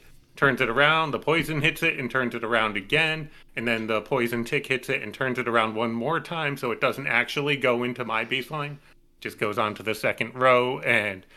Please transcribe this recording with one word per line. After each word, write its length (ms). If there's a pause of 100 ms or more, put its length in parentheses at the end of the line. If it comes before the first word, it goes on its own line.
(360)
turns 260
it 80
around, 420
the 80
poison 420
hits 220
it 160
and 100
turns 260
it 80
around 340
again, 520 (260)
and 120
then 200
the 140
poison 440
tick 220
hits 220
it 120
and 120
turns 260
it 80
around 280
one 160
more 280
time 380
so 140
it 80
doesn't 280
actually 500
go 260
into 220
my 180
baseline. 500
It 480
just 180
goes 180
on 180
to 80
the 120
second 400
row, 460
and 440 (120)